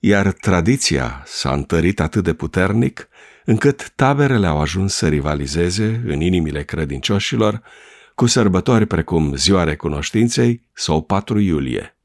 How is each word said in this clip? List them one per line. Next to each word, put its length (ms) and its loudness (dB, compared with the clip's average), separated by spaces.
iar 320 2
tradiția 920 0
s-a 260 -4
întărit 480 0
atât 240 0
de 80 0
puternic, 760 -2
încât 460 0
taberele 560 2
au 140 0
ajuns 340 -2
să 140 0
rivalizeze 960 -2
în 140 -2
inimile 420 0
credincioșilor 1000 -2
cu 120 2
sărbători 600 4
precum 480 0
Ziua 300 2
Recunoștinței 1080 -2
sau 300 -2
patru 360 -2
iulie. 560 -2